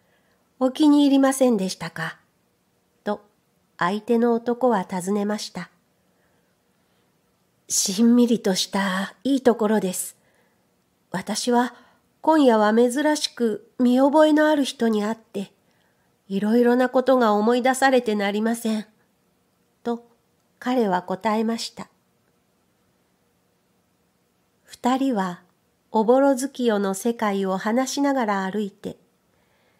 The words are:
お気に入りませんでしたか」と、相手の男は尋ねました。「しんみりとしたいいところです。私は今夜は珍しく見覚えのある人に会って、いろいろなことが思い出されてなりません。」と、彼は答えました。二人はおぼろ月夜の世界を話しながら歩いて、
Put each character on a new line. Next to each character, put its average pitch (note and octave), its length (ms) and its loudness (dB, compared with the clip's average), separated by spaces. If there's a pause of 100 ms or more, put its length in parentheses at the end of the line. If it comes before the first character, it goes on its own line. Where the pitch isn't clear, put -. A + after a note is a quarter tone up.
(600)
お B3+ 120 0
気 D4+ 180 2
に D4 140 6
入 C#4 80 4
り C4+ 80 4
ま C4+ 120 4
せ C4 180 2
ん A#3 60 2
で F#3+ 140 -4
し - 80 -10
た E3 140 -12
か」 E3 260 -12 (880)
と、 G3+ 160 -4 (560)
相 G3 240 -4
手 A#3 160 0
の A#3 160 2
男 A#3+ 360 -2
は F#3+ 140 0
尋 F#3 300 -6
ね G#3 100 -2
ま G#3 140 -6
し - 140 -14
た。 F3+ 180 -14 (2000)
「し G3+ 340 -2
ん A#3 140 4
み A#3+ 100 4
り A#3 140 0
と F#3+ 140 -2
し - 120 -4
た G3 560 -4
い C4+ 140 -2
い B3 40 -4
と A3 140 4
こ G#3+ 140 -2
ろ A3 100 2
で F#3 140 -4
す。 - 240 -12 (920)
私 A3 420 -4
は A#3+ 200 0 (460)
今 D#4 240 2
夜 A#3 140 6
は G#3+ 160 2
珍 B3+ 420 2
し - 140 -8
く - 500 -6
見 B3 200 2
覚 D4 280 4
え D#4 60 4
の D4+ 160 4
あ D4+ 60 2
る C#4 100 0
人 A#3 240 -4
に G#3 160 -2
会 A3 80 -6
っ - 20 -6
て、 - 380 -14 (760)
い G3 140 -4
ろ G#3+ 160 2
い A#3+ 60 4
ろ A#3+ 120 4
な B3+ 140 2
こ B3+ 120 0
と C4 140 2
が A#3 160 2
思 G#3+ 240 2
い B3 60 0
出 B3+ 140 0
さ C4+ 160 2
れ B3 100 2
て A3 140 -4
な G3+ 140 -2
り G#3 120 -2
ま A3+ 140 -2
せ A3 220 -4
ん。」 G#3+ 80 -8 (1000)
と、 A#3 220 -8 (540)
彼 B3 300 -2
は F3+ 140 -2
答 G#3+ 340 -4
え A3 80 -2
ま A3+ 120 -4
し - 160 -12
た。 - 160 -18 (2750)
二 - 340 -4
人 C4 180 -2
は F#3 260 -6 (500)
お A3 120 0
ぼ B3 160 4
ろ C#4 160 4
月 B3+ 300 -6
夜 G#3 140 0
の F#3+ 140 -2
世 A#3 200 -4
界 G3 320 -2
を F#3+ 120 -2
話 A#3+ 360 -2
し C#4+ 80 -4
な C#4 120 0
が B3+ 120 -2
ら G3 260 -4
歩 G#3 80 -4
い G3 120 -6
て、 - 260 -16 (840)